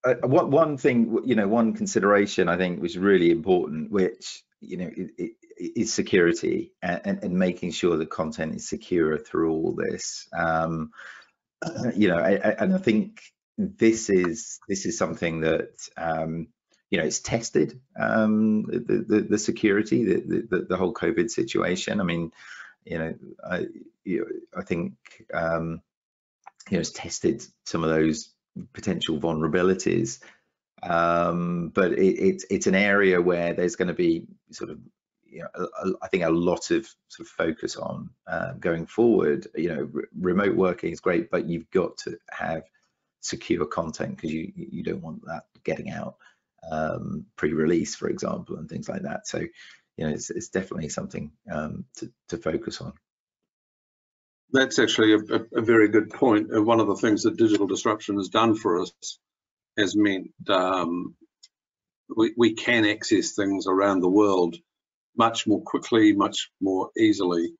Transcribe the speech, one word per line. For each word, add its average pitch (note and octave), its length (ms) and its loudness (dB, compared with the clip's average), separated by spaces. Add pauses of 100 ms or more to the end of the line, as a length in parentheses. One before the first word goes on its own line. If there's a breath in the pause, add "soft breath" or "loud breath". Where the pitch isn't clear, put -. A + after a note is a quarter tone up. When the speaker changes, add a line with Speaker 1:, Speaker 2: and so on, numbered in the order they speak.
Speaker 1:
Uh, B2+ 100 4 (120)
one, C#3 240 4
one D3+ 260 4
thing, A#2 460 2
you B2+ 100 0
know, G#2 140 2
one A2+ 260 2
consideration G2+ 760 2
I F2 80 0
think F2+ 240 -2
was E2+ 160 -4
really F2+ 340 6
important, D#2+ 580 0
which, - 540 -2 (160)
you - 160 -12
know, F2 180 -8
it, F2 240 -10
it, F2 140 -6 (260)
it F2 200 -8
is G#2 160 -2
security F2 880 2
and, F2+ 240 -4
and, G2 180 -4
and F#2 160 -2
making F2+ 320 -2
sure E2+ 240 0
that D#2 140 -4
content D#2+ 440 -6
is - 140 -12
secure D#2 500 -2
through D#2+ 360 -2
all E2 180 -2
this. - 560 -6 (100)
Um, E2 540 -2 (720 loud breath)
<clears throat> - 340 -4
you G#2 140 6
know, F2 80 4
I, F2+ 140 4
I, G#2 180 2 (100)
and F#2+ 160 2
I F#2 40 0
think - 420 0 (360)
this A2 520 2
is, F2+ 580 0
this G2 180 -4
is F2 120 -4
something E2 420 -2
that, D#2+ 560 -2
um, D#2+ 520 -4 (420)
you F#2+ 80 0
know, D#2+ 80 0
it's - 160 -2
tested, - 580 -2 (180)
um, A2 680 2
the, - 440 -2
the, G#2+ 140 4
the G#2 160 0
security, G#2+ 680 2
the, F2 460 0
the, F2+ 180 0
the F#2 80 0
whole F2+ 180 0
covid E2+ 360 0
situation. F#2 720 -2
I - 20 0
mean, E2+ 300 -4 (500 loud breath)
you E2 160 -6
know, D#2+ 140 -4 (280)
I, F2 260 -6 (360)
you F2+ 160 -2
know, - 60 -4 (320)
I - 60 -8
think, F2+ 340 -4 (360)
um, E2 480 -2 (880)
you F#2+ 60 0
know, E2+ 60 2
it's D2+ 100 -6
tested - 500 -4 (220)
some E2 220 -4
of D#2+ 40 2
those D#2+ 400 2 (440)
potential - 440 -4
vulnerabilities. F2 1000 0 (640 soft breath)
Um, E2+ 880 0
but F#2 200 2
it, F#2+ 260 4
it's, F#2+ 320 2
it's F#3 160 0
an F#3 80 4
area G2+ 440 4
where F2 340 2
there's F2 240 -2
gonna F2 180 -2
be E2 320 0 (240)
sort - 180 -12
of, D#2+ 100 -14 (460)
you - 140 -20
know, E2+ 160 -12
a, F2+ 80 -6
a, F#2 300 -6 (100)
I F#2 60 -12
think F2+ 140 0
a D#2+ 60 2
lot E2+ 400 0
of E2 180 2 (200)
sort - 180 -18
of - 40 -20
focus - 480 -4
on, - 340 -10 (160)
uh, F2 320 -6
going E2+ 260 -2
forward. F#2 720 2
You D#2+ 140 -2
know, D2 220 -6
re-, D2+ 120 -8 (160)
remote F2+ 360 0
working F2+ 360 0
is - 80 -10
great, E2+ 320 0
but E2 160 -2
you've E2+ 240 -6
got - 280 0
to - 200 -10 (100)
have E2 320 -6 (600)
secure - 440 -2
content - 560 -6
'cause D#2 80 -6
you, D#2+ 260 -6
you - 280 -10
don't E2 180 -6
want D#2+ 240 -14
that D#2+ 200 -10 (180)
getting - 260 -6
out, - 280 -10 (520 soft breath)
um, D#2+ 560 -6 (120)
pre-release, D#2 580 0
for - 120 -8
example, - 500 -6
and - 120 -14
things - 180 -10
like - 160 -8
that. - 240 -10
So, - 120 -6
you - 640 -12
know, D#2 40 -2
it's, D2 200 -6
it's - 200 -8
definitely E2 400 -4
something, - 420 -10 (200)
um, D2+ 340 -6 (120)
to, - 140 -14 (180)
to - 80 -6
focus - 440 -6
on. - 120 -12 (1600)
Speaker 2:
That's C3 260 4
actually A2 360 6
a, G#2+ 40 6
a, A2+ 220 0 (160)
a A#2+ 60 2
very A2 280 6
good G#2+ 220 2
point. A2 440 2
Uh, G#2+ 60 4
one A#2 180 4
of G#2 60 4
the G2 100 2
things - 280 2
that - 140 2
digital G#2 280 4
disruption G2+ 520 -2
has F#2 120 -4
done A2+ 260 4
for F#2 260 0
us C#3+ 100 -6 (880)
has G2+ 160 0
meant, G2 340 0 (180)
um, F#2 680 -2 (1000)
we, A2 220 2
we A2+ 160 4
can A#2 320 2
access G#2 460 0
things G2 340 -2
around F#2+ 360 2
the F2+ 80 2
world F#2+ 460 4 (600)
much A2 300 0
more G2 140 2
quickly, G#2+ 520 4
much G2+ 380 -2 (100)
more F#2+ 340 -2
easily. F#2 640 2